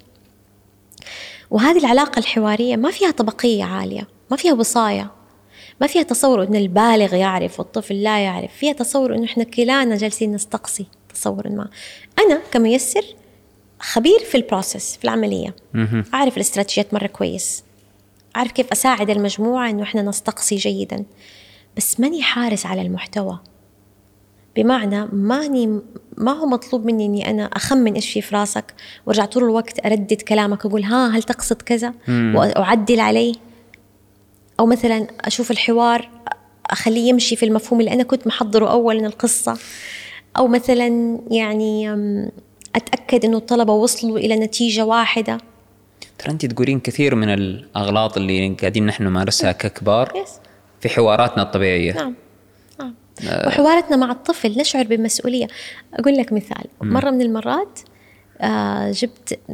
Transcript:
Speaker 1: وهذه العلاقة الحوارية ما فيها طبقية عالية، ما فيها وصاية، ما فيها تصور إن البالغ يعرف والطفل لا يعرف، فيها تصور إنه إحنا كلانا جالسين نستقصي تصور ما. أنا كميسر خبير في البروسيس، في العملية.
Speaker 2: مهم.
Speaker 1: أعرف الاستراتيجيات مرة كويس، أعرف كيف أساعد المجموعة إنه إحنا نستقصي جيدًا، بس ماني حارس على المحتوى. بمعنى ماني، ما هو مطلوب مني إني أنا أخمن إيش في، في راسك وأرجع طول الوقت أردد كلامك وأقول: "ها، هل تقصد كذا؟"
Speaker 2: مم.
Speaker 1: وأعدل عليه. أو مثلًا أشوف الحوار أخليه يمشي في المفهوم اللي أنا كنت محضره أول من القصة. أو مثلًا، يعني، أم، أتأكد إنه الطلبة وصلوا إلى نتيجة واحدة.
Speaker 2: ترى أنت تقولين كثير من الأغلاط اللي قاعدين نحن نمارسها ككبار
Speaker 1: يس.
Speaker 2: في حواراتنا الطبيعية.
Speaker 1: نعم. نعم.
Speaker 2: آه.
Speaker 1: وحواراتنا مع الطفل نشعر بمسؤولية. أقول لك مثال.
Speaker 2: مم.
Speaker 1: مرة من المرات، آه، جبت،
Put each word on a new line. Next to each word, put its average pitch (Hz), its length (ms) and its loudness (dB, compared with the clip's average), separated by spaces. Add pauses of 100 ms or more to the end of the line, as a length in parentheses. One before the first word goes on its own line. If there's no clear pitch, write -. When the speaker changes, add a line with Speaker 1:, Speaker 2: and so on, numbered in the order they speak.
(1500)
Speaker 1:
وهذه 269 260 4
العلاقة 277 420 4
الحوارية 226 560 0
ما 254 160 0
فيها 381 200 0
طبقية 226 520 0
عالية، 190 440 -6 (240)
ما 269 60 0
فيها 339 160 2
وصاية، 214 580 0 (720)
ما 277 60 4
فيها 320 160 2
تصور 247 400 2
إن 202 120 0
البالغ 208 600 4
يعرف 185 440 0
والطفل 202 440 -6
لا 214 160 0
يعرف، 185 340 -4
فيها 294 200 -2
تصور 247 420 -2
إنه 226 100 -2
إحنا 233 180 -2
كلانا 240 540 0
جالسين 208 340 -2
نستقصي - 540 -8 (280)
تصور 202 360 -6
ما. 208 180 -6 (520)
أنا 339 220 4 (100)
كميسر 247 520 2 (760)
خبير 320 400 4
في - 160 -2
البروسيس، 196 600 -4
في - 60 -8
العملية. 208 520 -2 (180)
Speaker 2:
مهم. 110 300 0 (100)
Speaker 1:
أعرف 262 240 0
الاستراتيجيات 202 560 -2
مرة 202 140 -2
كويس، - 560 -6 (720)
أعرف 233 160 -2
كيف 254 200 0
أساعد 214 380 2
المجموعة 214 600 0
إنه 208 140 -4
إحنا 208 180 -2
نستقصي 202 540 -4
جيدًا، 196 480 -4 (760)
بس - 220 -2
ماني 294 240 0
حارس 233 420 -2
على 185 160 -4
المحتوى. 185 580 -6 (1160)
بمعنى 214 500 0
ماني، 226 760 0 (360)
ما 247 140 0
هو 311 140 -2
مطلوب 247 400 -2
مني 220 200 0
إني 208 240 -2
أنا 214 160 -2
أخمن 233 480 2
إيش 208 180 -4
في، 208 100 -2
في - 140 -6
راسك 208 380 -4 (320)
وأرجع 208 200 2
طول 247 180 0
الوقت 226 420 0
أردد 208 360 0
كلامك 208 440 0
وأقول: 208 180 0
"ها، 240 240 2
هل 220 160 2
تقصد - 380 -4
كذا؟" 240 320 -2 (140)
Speaker 2:
مم. 120 280 2
Speaker 1:
وأعدل 208 640 4
عليه. 226 360 2 (1200)
أو 233 60 4
مثلًا 226 420 2 (140)
أشوف 233 300 -2
الحوار 233 580 2 (560)
أخليه 233 440 0
يمشي 240 260 4
في 233 100 0
المفهوم 220 340 2
اللي 226 140 2
أنا 247 100 2
كنت 254 240 -2
محضره 214 440 2
أول 233 260 4
من 220 80 0
القصة. 226 520 -2 (800)
أو 254 100 4
مثلًا، 240 720 2 (120)
يعني، 214 640 0
أم، 208 380 -4 (440)
أتأكد 240 500 0
إنه 226 120 2
الطلبة 226 360 2
وصلوا 220 440 2
إلى 214 180 0
نتيجة 220 500 0
واحدة. 226 520 0 (800)
Speaker 2:
ترى - 140 -6
أنت 156 140 -4
تقولين 123 340 0
كثير 135 360 2
من 110 140 2
الأغلاط 101 880 -2
اللي 95 320 0
قاعدين 98 360 0
نحن 104 180 -2
نمارسها 95 480 0
ككبار 107 640 0
Speaker 1:
يس. 381 140 -8 (500)
Speaker 2:
في - 100 -4
حواراتنا 113 540 2
الطبيعية. 92 500 0
Speaker 1:
نعم. 196 220 -6 (640)
نعم. 247 160 -12 (340)
Speaker 2:
آه. - 180 -2
Speaker 1:
وحواراتنا 311 500 4
مع 254 140 2
الطفل 247 480 -2
نشعر 277 240 0
بمسؤولية. 226 640 0 (460)
أقول 277 240 2
لك 233 160 0
مثال. - 320 -4 (160)
Speaker 2:
مم. 214 120 0
Speaker 1:
مرة 262 160 2
من 254 120 2
المرات، 240 580 -2 (640)
آه، 202 500 -2
جبت، - 480 -6 (140)